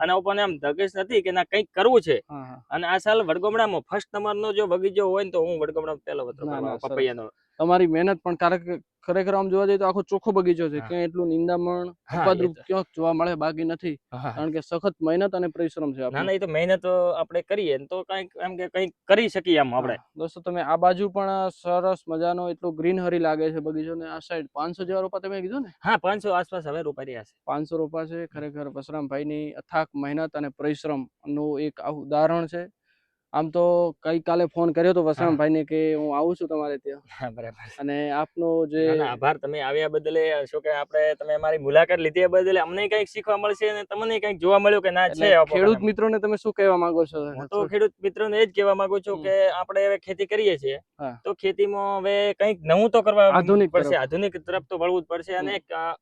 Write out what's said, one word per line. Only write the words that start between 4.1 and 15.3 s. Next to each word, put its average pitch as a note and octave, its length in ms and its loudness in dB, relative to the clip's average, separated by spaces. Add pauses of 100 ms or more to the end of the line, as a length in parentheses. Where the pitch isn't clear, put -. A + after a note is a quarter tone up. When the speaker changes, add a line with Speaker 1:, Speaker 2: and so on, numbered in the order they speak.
Speaker 1:
નંબરનો G#3 360 -4
જો G#3 140 0
બગીચો F#3+ 420 0
હોય F#3+ 160 0
ને, F#3+ 60 -8
તો F3 140 2
હું E3+ 160 -4
વડગામડામાં D#3 460 -4
પહેલો C3+ 200 -6
વતરો B2 200 -10
Speaker 2:
ના, D3 100 -6
Speaker 1:
કરવા C3+ 140 -4
Speaker 2:
ના, A#2+ 60 -6
સરસ. C3+ 160 -8
Speaker 1:
પપૈયાનો. B2 380 -2 (280)
Speaker 2:
તમારી F3+ 280 4
મહેનત E3+ 380 2
પણ F3 100 -2
કારક-, F3 480 -2 (200)
ખરેખર F#3 320 -2
આમ G3 140 0
જોવા G3 180 2
જઈએ G3 120 2
તો G3 80 0
આખો F#3 160 0
ચોખ્ખો G3 300 -2
બગીચો F3 360 2
છે. D3 100 -6
Speaker 1:
હા. A2+ 100 -8
Speaker 2:
ક્યાંય F3 160 -2
એટલું F3 240 -4
નિંદામણ, F3 680 -2 (160)
Speaker 1:
હા, D#3+ 140 -2
Speaker 2:
અપદ્રવ F3+ 260 2
Speaker 1:
એ - 20 -14
તો. - 140 -18
Speaker 2:
ક્યાંક F#3 200 -2 (100)
જોવા E3 160 0
મળે E3 220 0
બાકી D#3 300 -4
નથી. E3 340 -6 (140)
Speaker 1:
હા, B2 60 -12
હા. C3 120 -8
Speaker 2:
કારણ D3+ 200 -6
કે D#3 100 -4
સખત E3+ 420 -4
મહેનત F3+ 320 0